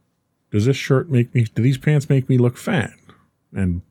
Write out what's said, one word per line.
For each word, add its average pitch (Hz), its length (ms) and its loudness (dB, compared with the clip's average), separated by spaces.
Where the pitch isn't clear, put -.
does 104 160 0
this 135 100 2
shirt 139 340 -2
make 120 240 0
me, 120 100 2
do - 180 -4
these 131 160 2
pants 151 320 0
make 139 180 0
me 131 80 2
look 120 200 2
fat? 180 360 -4
And 90 280 -2